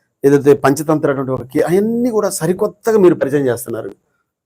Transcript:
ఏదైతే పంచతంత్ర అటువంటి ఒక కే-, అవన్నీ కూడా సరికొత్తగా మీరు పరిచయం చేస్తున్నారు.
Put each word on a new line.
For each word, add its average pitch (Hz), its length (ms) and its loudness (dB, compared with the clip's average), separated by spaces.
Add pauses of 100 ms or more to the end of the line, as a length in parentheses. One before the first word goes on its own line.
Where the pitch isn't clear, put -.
(260)
ఏదైతే 143 280 4
పంచతంత్ర 151 580 0
అటువంటి 131 200 -6
ఒక 127 100 -4
కే-, 139 220 -4
అవన్నీ 226 460 0
కూడా 208 200 -2
సరికొత్తగా 208 680 -2
మీరు 175 160 6
పరిచయం 139 320 -2
చేస్తున్నారు. 113 440 -6 (540)